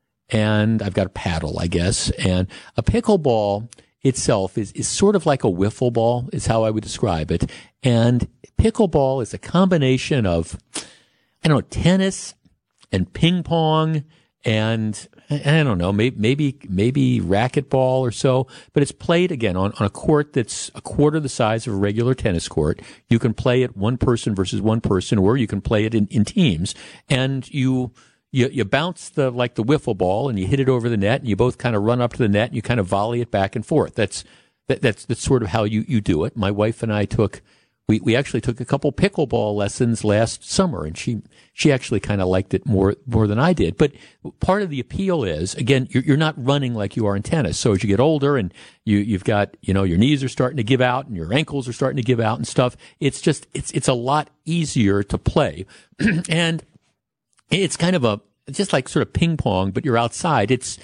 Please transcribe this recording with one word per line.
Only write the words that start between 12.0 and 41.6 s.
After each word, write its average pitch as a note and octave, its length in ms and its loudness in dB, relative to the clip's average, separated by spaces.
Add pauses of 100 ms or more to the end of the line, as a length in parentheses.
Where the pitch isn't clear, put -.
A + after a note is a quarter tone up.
and F#2 220 -2
ping E3+ 300 2
pong D#3 600 0 (440)
and, A2 600 -2 (200)
I, D3 320 2
I D3+ 40 4
don't A2 160 0
know, F2+ 120 0
may-, G#2+ 240 2
maybe, C3 440 0 (100)
maybe B2 500 2
racquetball B2+ 840 0
or B2 100 -2
so, C3 340 0 (280)
but D3 100 4
it's - 80 -6
played, F3+ 400 0
again, A2 260 -2
on, G2 220 0
on G#2 80 2
a - 20 2
court D3 440 0
that's - 420 -4
a - 60 -18
quarter D3+ 380 0
the C#3 100 -4
size A2+ 360 0
of A#2 80 -4
a G2 40 -2
regular G#2+ 360 0
tennis F2+ 340 -2
court. - 320 -2 (300)
You A#2 80 4
can A2+ 160 0
play B2+ 300 0
it - 120 -6
one A2 220 -2
person A#2 380 0
versus F#2+ 260 -2
one A2 200 2
person, G2+ 360 0
or G2 180 4
you B2 120 0
can G2 140 -4
play G#2+ 240 0
it A2+ 100 -2
in, G#2 160 2
in G#2 140 2
teams. G2 500 0 (340)
And C3 420 -2
you, B2+ 400 -2 (400)
you, B2+ 200 2
you A#2 140 -2
bounce D#3 440 -4
the, C3 220 0
like, B2 240 -4
the A2 80 -2
wiffle B2 340 0
ball G2 320 0
and A2 80 -4
you F#2 80 -2
hit C3+ 140 0
it C3 100 2
over A#2+ 200 2
the A#2 80 0
net, G#2 240 0
and C3 60 -8
you G2+ 80 0
both A#2+ 220 0
kinda A#2 220 -2
run A#2 200 0
up A#2+ 140 -2
to - 60 -8
the A#2 100 2
net G#2 200 2
and - 60 -10
you A2 60 -6
kinda A#2 220 0
volley G#2 380 -2
it A#2 100 -8
back G2 240 0
and A2 100 -8
forth. A#2 300 0
That's, - 280 -4 (440)
that, - 160 -2
that's, A2 220 0
that's - 180 -6
sort B2+ 180 2
of G2+ 80 -4
how A2 140 0
you, A2 240 -2
you A#2 140 0
do E2+ 220 0
it. A#2 140 -6
My G2 140 0
wife G#2 320 -2
and A2+ 100 -2
I G#2 120 0
took, - 360 -2 (460)
we, A2 120 4
we A2+ 160 2
actually B2+ 260 -2
took A#2+ 180 -4
a B2 60 -8
couple B2 260 -2
pickleball A#2 640 -2
lessons G#2+ 480 -2
last G#2+ 460 0
summer, B2+ 360 0
and D#2 120 -8
she, A#2 240 -6 (320)
she - 180 2